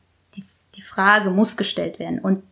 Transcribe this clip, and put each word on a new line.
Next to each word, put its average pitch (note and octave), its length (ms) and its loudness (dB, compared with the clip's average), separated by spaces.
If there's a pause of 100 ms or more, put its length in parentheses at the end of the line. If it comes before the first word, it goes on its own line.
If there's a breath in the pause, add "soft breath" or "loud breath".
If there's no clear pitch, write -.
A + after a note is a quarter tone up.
(360)
die, G3 80 -18 (300)
die G3 80 -20
Frage G3 480 2
muss G#3 260 2
gestellt E3+ 420 -4
werden. E3+ 220 -6
Und F#3+ 300 0